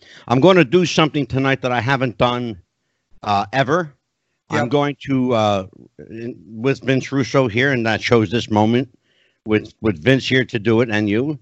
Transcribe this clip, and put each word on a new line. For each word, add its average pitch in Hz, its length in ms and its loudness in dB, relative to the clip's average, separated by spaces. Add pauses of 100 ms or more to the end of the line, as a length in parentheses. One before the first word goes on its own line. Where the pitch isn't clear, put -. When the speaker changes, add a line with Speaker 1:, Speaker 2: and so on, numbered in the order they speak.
(280)
Speaker 1:
I'm 123 120 4
gonna 175 240 6
do 170 220 0
something 151 400 0
tonight 135 360 -2
that 127 100 -2
I 123 100 0
haven't 127 360 -2
done, 123 440 -2 (600)
uh, 104 280 0
ever. 139 420 -2 (560)
I'm 151 160 -2
Speaker 2:
Yep. 120 40 -6
Speaker 1:
going 143 280 0 (100)
to, 127 260 0
uh, 104 340 0 (420)
in, 113 260 -12 (100)
with 117 380 -4
Vince - 280 -2
Russo 135 360 0
here, 123 260 0
and 117 120 -2
that 107 160 0
shows 113 300 2
this 113 180 -4
moment 113 460 2 (500)
with, 107 360 -2
with 98 200 -2
Vince 120 260 2
here 131 180 0
to 117 140 -6
do 113 220 2
it 120 80 0
and 107 200 0
you. 131 320 -2